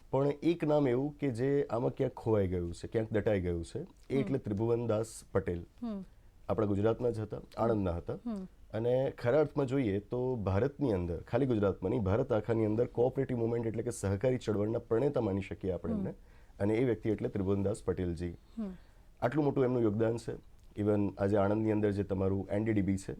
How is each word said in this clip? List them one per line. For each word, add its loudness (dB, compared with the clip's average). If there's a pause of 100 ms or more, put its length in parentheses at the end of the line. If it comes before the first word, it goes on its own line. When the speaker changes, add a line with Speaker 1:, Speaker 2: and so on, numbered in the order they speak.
(100)
Speaker 1:
પણ 2 (140)
એક 0
નામ 4
એવું 0
કે 0
જે 0
આમાં -2
ક્યાંક -2
ખોવાઈ 2
ગયું -2
છે, -12
ક્યાંક -2
દટાઈ 2
ગયું -2
છે, -10
એ -8
Speaker 2:
હમ. -4
Speaker 1:
એટલે -2
ત્રિભુવનદાસ -2
પટેલ. -2 (160)
Speaker 2:
હમ. -8 (440)
Speaker 1:
આપણા 0
ગુજરાતના 2
જ -4
હતા, -8 (160)
આણંદના 2
હતા. -6
Speaker 2:
હમ. -6 (280)
Speaker 1:
અને 0
ખરા 2
અર્થમાં 0
જોઈએ 0
તો -2
ભારતની 0
અંદર, -2
ખાલી 0
ગુજરાતમાં 2
નહીં, 0
ભારત 2
આખાની 2
અંદર 2
કોઓપરેટિવ 0
મૂવમેન્ટ 0
એટલે -2
કે -4
સહકારી 0
ચળવળના 0
પ્રણેતા 0
માની 0
શકીએ -4
આપણે -4
Speaker 2:
હમ. -2
Speaker 1:
એમને. -4 (460)
અને 2
એ 2
વ્યક્તિ 0
એટલે 0
ત્રિભુવનદાસ 0
પટેલજી. -2
Speaker 2:
હમ. -10 (520)
Speaker 1:
આટલું 0
મોટું 2
એમનું 2
યોગદાન 2
છે. -8 (480)
Even 2
આજે 2
આણંદની 2
અંદર 2
જે 0
તમારું -2
એન 0
ડી 0
ડી 2
બી 2
છે, -10